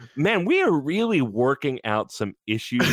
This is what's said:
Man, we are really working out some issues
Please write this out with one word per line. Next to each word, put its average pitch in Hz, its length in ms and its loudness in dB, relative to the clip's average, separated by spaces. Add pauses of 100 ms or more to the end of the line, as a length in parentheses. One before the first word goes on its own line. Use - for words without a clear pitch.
(160)
Man, 175 300 0
we 359 180 2
are 311 80 2
really 175 500 0
working 131 640 0
out 107 260 -2
some 101 240 -6 (120)
issues 120 460 0